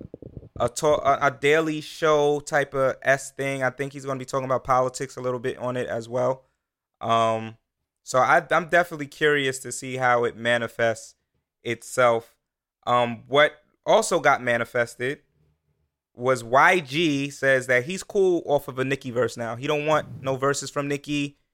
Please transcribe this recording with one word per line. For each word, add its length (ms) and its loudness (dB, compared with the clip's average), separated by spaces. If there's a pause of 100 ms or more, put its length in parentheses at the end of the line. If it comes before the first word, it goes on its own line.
(580)
a 100 0
talk, 360 0
a, 220 2
a 40 2
daily 520 0
show 580 2
type 340 -2
of 280 0
S 280 0
thing. 320 -4
I 80 0
think 220 -8
he's 120 -14
gonna 140 -6
be 60 -12
talking 220 -4
about 180 -2
politics 520 0
a 40 -12
little 180 -4
bit 200 -4
on 180 -4
it 100 -4
as 220 -6
well. 360 -2 (560)
Um, 560 0 (460)
so 160 -2
I, 320 6
I'm 180 0
definitely 400 0
curious 520 0
to 120 -14
see 240 -10
how 280 4
it 120 -2
manifests 800 0 (480)
itself. 720 0 (520)
Um, 420 0
what 240 4 (320)
also 360 4
got 220 2
manifested 800 -2 (960)
was 280 0
Y 380 4
G 500 -2
says 360 0
that 180 2
he's 180 -8
cool 440 2
off 220 0
of 100 -10
a 60 0
Nicki 260 -4
verse 260 -2
now. 200 -6
He 100 -8
don't 200 -2
want 360 -2
no 140 -2
verses 340 -2
from 180 -4
Nicki 480 -6 (180)